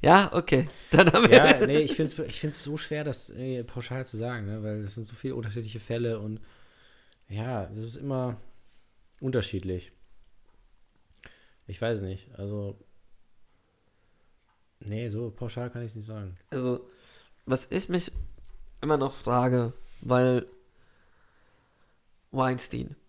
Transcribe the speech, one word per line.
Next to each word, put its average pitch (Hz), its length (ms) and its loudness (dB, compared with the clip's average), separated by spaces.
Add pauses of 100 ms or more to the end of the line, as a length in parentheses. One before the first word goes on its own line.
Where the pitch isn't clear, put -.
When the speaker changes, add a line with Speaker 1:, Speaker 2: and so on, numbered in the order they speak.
Speaker 1:
Ja, 185 320 8
okay. 127 360 2 (120)
<laughs> - 100 -12
Dann 165 220 10
haben 226 160 6
wir - 80 12
Speaker 2:
Ja, - 300 10
nee, 147 140 4
ich 151 140 0
find's, 156 240 -2
ich - 220 -8
find's 151 240 -6
so 147 140 -6
schwer, 151 260 -6
das, 143 260 -6
äh, 127 340 -6
pauschal 127 420 -8
zu - 100 -12
sagen, 113 300 -6
ne? 107 160 -6
Weil 107 220 -6
es 98 100 -10
sind 113 100 -10
so 104 100 -16
viele 131 200 -8
unterschiedliche 110 460 -8
Fälle 117 400 -4
und 107 200 -8 (880)
ja, 107 380 -6
das 104 180 -12
ist 117 120 -12
immer 127 420 -6 (840)
unterschiedlich. 98 720 -4 (1700)
Ich 98 140 -12
weiß 117 200 -2
nicht, 92 360 -8
also 101 420 -8 (2000)
nee, 110 300 -8
so 110 200 -6
pauschal 120 400 -8
kann 120 140 -10
ich's 107 100 -12
nicht 107 120 -12
sagen. 104 280 -12 (160)
Speaker 1:
Also, 127 380 -4 (580)
was 262 240 -2
ich 185 200 -4
mich 180 200 -2 (680)
immer 151 160 2
noch 135 160 -2
frage, 123 640 0 (260)
weil 127 460 2 (1900)
Weinstein 127 640 -2 (120)